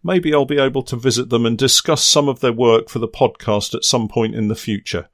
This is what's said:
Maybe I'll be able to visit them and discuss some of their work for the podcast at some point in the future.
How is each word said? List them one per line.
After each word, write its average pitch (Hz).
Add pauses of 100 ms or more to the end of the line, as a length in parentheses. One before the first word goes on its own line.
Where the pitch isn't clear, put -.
Maybe 170
I'll 143
be 143
able 135
to -
visit 120
them 117
and 117
discuss 135
some 147
of 131
their 123
work 113
for 123
the 113
podcast -
at -
some 113
point 110
in 110
the 104
future. -